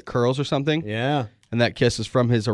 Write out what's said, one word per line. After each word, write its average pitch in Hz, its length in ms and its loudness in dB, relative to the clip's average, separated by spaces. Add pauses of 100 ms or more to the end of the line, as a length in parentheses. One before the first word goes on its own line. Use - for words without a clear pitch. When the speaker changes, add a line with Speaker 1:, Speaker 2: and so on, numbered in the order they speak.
Speaker 1:
curls 127 340 0
or 143 60 -4
something. 151 420 -2
Speaker 2:
Yeah. 120 400 -2 (240)
Speaker 1:
And 117 120 -2
that 113 120 0
kiss 120 240 2
is 110 80 -6
from 123 220 2
his, 117 260 2